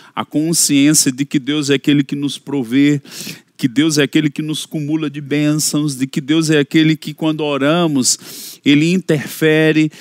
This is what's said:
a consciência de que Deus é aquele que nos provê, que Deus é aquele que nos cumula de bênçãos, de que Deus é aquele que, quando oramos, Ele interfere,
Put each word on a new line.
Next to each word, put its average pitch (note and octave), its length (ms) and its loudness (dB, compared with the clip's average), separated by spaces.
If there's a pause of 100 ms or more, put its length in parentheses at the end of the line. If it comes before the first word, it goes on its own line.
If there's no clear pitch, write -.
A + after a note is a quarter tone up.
(140)
a G#2+ 100 -6
consciência D3 880 2
de C3+ 140 -4
que D3+ 120 -2
Deus C#3 300 -4
é C#3 60 4
aquele C#3+ 280 2
que C#3+ 140 -4
nos C#3+ 220 -6
provê, C#3 640 0 (540)
que - 120 0
Deus C#3 280 0
é D3 60 4
aquele D3+ 260 0
que D3+ 140 -8
nos D3+ 240 -6
cumula D#3 420 -4
de C#3+ 120 -12
bênçãos, D3 760 -2
de C3 120 -4
que D#3 140 -4
Deus D3+ 300 0
é D#3 80 4
aquele D#3 380 2
que, D3+ 180 -10
quando D#3 300 -4
oramos, C#3+ 1200 -2
Ele D3 280 4
interfere, D#3 1000 0 (100)